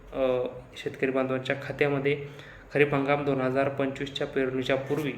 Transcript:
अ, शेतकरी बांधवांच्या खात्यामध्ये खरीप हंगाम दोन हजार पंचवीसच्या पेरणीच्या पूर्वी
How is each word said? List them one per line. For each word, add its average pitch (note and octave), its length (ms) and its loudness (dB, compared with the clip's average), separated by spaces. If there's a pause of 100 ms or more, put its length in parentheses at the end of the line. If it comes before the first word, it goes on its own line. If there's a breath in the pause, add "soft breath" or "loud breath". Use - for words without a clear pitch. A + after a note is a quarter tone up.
(140)
अ, B2+ 340 2 (360)
शेतकरी C#3 280 0
बांधवांच्या C3 440 0
खात्यामध्ये C#3+ 720 0 (480 loud breath)
खरीप C#3+ 200 4
हंगाम C#3+ 320 2
दोन C3+ 160 2
हजार C3 280 2
पंचवीसच्या C#3 580 -2
पेरणीच्या C3 480 0
पूर्वी C#3+ 420 -2